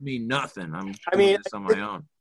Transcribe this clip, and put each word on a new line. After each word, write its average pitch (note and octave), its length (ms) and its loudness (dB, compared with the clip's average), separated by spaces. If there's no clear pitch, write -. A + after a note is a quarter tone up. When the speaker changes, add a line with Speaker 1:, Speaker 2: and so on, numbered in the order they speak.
Speaker 1:
me C3 180 -4
nothing, A2+ 540 -4
I'm G2 200 -6
Speaker 2:
I - 40 0
Speaker 1:
doing G2+ 120 8
Speaker 2:
mean, G2 160 6
Speaker 1:
this - 100 -8
on G2+ 120 -6
Speaker 2:
I - 40 -4
took, F#2+ 80 6
Speaker 1:
my G2+ 100 -4
own"? G#2 160 -8